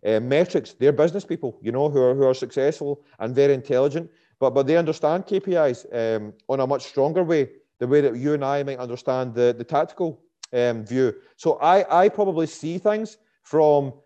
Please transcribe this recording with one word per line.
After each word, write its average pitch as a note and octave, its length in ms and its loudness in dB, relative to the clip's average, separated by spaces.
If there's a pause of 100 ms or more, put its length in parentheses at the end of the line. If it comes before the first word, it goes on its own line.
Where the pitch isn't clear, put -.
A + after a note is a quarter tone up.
uh, A2 160 2
metrics. D3 520 0
They're C#3+ 200 2
business E3 320 0
people, C#3 380 -8
you A2 100 -6
know, C#3+ 160 0
who C#3 140 2
are, B2+ 120 4
who C#3 100 2
are C3 100 4
successful C#3 720 -4 (160)
and A2+ 140 -6
very C#3 200 4
intelligent, C3+ 560 -2 (300)
but, C3 100 2
but C3+ 160 2
they D#3 100 2
understand D#3+ 500 0
K F#3+ 120 -2
P G3 160 -4
Is, D3 380 0
um, A2+ 420 -4 (140)
on C3+ 100 -2
a C3 80 0
much C3+ 160 -2
stronger D#3 400 -2
way, D#3+ 280 0 (280)
the C3 80 -4
way C#3+ 140 4
that B2+ 160 0
you C#3+ 180 -2
and C#3 100 -4
I C#3 200 -2
might C3+ 140 -8
understand B2+ 580 -6
the, A#2+ 200 4
the A#2 80 -10
tactical, D#3+ 560 -4 (320)
um, A#2+ 320 -2
view. A#2+ 300 0 (220)
So - 260 0
I, F3+ 420 4
I G#3+ 40 4
probably F3+ 400 -2
see E3+ 300 -10
things G#3+ 400 -4 (260)
from D3 480 2 (140)